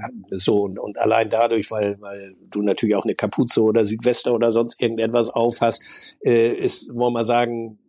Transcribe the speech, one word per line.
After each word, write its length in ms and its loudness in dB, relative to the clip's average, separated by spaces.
so 340 2
und, 160 -6
und 180 -10
allein 320 2
dadurch, 400 0
weil, 320 -2
weil 320 -14
du 140 -2
natürlich 320 2
auch 100 -2
eine 80 0
Kapuze 480 0
oder 240 4
Südweste 460 0
oder 200 2
sonst 300 0
irgendetwas 480 0
auf 320 0
hast, 640 -2
äh, 300 4
ist, 360 -4
wollen 220 -2
wir 120 -2
sagen 520 -2